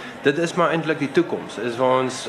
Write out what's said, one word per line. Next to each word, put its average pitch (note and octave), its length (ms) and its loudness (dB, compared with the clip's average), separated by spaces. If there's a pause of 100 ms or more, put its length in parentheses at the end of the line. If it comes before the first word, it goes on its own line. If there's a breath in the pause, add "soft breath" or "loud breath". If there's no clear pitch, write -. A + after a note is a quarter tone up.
(240 loud breath)
Dit D3 140 2
is E3+ 180 -2
maar E3 160 4
eintlik D#3 260 0
die C#3+ 140 -2
toekoms, A2 460 0
is A#2 180 -4
waar B2+ 260 4
ons, B2 260 -4